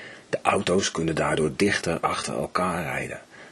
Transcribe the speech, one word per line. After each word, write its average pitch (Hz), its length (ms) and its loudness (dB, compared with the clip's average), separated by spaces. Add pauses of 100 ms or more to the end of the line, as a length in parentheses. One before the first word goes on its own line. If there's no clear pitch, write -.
(280)
De - 140 -2
auto's 98 480 2
kunnen 80 240 0
daardoor 78 420 2
dichter 87 440 2
achter - 340 -2
elkaar 87 480 0
rijden. - 380 -6 (320)